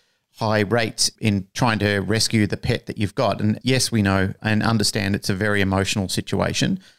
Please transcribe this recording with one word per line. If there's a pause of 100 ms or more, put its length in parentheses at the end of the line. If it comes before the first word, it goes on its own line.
(380)
high
rates (100)
in
trying
to
rescue
the
pet
that
you've
got.
And
yes,
we
know
and
understand
it's
a
very
emotional
situation, (200)